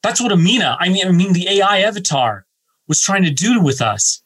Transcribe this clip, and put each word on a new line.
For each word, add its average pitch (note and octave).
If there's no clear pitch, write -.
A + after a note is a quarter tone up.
That's -
what A#3+
Amina, G3+
I F3+
mean, F#3
I F#3+
mean F#3
the F3
A G3
I G3
avatar, D3
was D#3
trying F#3+
to E3+
do G3+
with C3+
us G#2